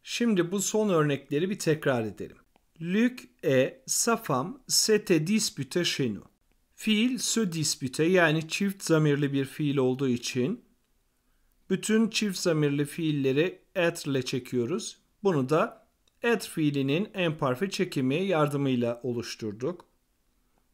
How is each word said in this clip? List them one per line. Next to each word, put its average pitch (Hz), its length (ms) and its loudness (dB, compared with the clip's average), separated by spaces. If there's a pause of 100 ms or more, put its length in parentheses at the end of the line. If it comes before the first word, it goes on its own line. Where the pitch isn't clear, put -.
Şimdi 185 480 0
bu 202 80 -2
son 214 300 0
örnekleri 151 600 0
bir 202 100 -6
tekrar 147 440 0
edelim. 98 340 -10 (440)
Luc 220 420 0 (200)
et 135 440 2
sa - 300 0
femme 156 360 -2 (140)
s'étaient 175 600 2
disputés 185 560 -2
chez 139 280 -2
nous. 95 160 -10 (480)
Fiil 226 420 2
se 202 340 -2
dispute 151 520 -2
yani 165 440 4
çift 196 360 -4
zamirli 147 500 2
bir 135 120 0
fiil 143 320 -2
olduğu 131 300 0
için 127 580 -2 (1040)
bütün 214 400 2
çift 202 280 -2
zamirli 147 480 2
fiilleri 151 760 0 (140)
être 170 360 0
ile 131 140 0
çekiyoruz. 127 720 -4 (260)
Bunu 147 260 2
da 170 380 0 (360)
être 233 260 0
fiilinin 143 640 0
en 165 240 -2
parfait 147 340 -2
çekimi 143 440 -2
yardımıyla 143 880 0
oluşturduk. 117 840 -6 (880)